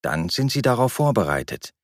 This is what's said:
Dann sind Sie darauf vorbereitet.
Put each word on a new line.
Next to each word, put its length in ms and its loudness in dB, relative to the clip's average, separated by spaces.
Dann 280 -4
sind 240 0
Sie 80 -2
darauf 320 2
vorbereitet. 800 0